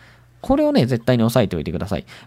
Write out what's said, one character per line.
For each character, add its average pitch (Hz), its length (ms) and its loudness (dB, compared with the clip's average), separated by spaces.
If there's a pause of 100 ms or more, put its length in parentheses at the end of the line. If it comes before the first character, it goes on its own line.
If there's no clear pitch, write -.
(420)
こ 269 140 0
れ 302 80 2
を 302 80 2
ね、 202 120 4
絶 120 220 -2
対 127 100 2
に 113 80 2
押 117 80 0
さ 127 100 2
え 92 60 0
て 87 80 -6
お 78 40 -4
い 73 40 -6
て 82 80 -8
く 85 60 -4
だ 95 100 -8
さ 90 80 -4
い。 67 80 -6 (220)